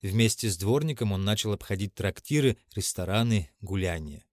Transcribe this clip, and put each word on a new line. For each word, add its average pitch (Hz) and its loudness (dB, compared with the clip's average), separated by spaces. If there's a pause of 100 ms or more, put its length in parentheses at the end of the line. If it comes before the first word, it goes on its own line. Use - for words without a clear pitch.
Вместе 110 2
с 90 -2
дворником 120 0
он 95 0
начал 107 0
обходить 98 -4
трактиры, 131 0 (180)
рестораны, 101 0
гуляния. 90 -4